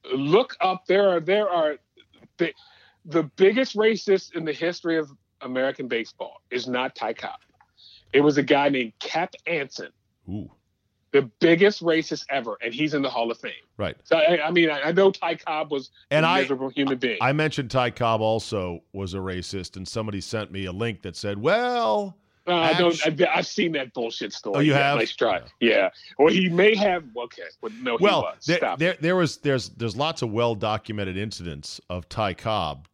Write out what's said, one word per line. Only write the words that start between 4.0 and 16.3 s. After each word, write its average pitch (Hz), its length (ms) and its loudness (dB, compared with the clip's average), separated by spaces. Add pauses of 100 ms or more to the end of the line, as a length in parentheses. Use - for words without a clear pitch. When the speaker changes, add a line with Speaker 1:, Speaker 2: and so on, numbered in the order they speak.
Speaker 1:
in 165 100 -6
the 151 80 -4
history 165 440 -2
of 151 120 -4 (320)
American 131 460 -4
baseball - 540 -6 (100)
is 123 160 -4
not 127 280 -2
Ty 113 180 -4
Cobb. - 260 -10 (720)
It 135 100 6
was 147 160 4
a 139 60 2
guy 143 260 4
named 127 300 -2
Cap - 340 -4 (140)
Anson. 139 420 -6 (400)
Speaker 2:
Ooh. 101 220 -10 (600)
Speaker 1:
The 139 80 6 (180)
biggest 170 440 4
racist 160 460 -2
ever, 127 320 -4
and 117 120 -6
he's 151 220 -2
in 139 80 0
the 131 60 -2
Hall 117 220 -2
of - 60 -6
Fame. 110 140 -12 (260)
Speaker 2:
Right. 95 260 -4
Speaker 1:
So, 165 140 2
I, 156 300 4
I 170 40 -2
mean, 170 200 4
I, 143 100 -2
I 151 100 -2
know 190 200 6
Ty 170 240 -4
Cobb 156 360 -6
was 139 200 -6 (200)
Speaker 2:
And 156 140 4
Speaker 1:
a 165 40 4
Speaker 2:
I, 156 120 2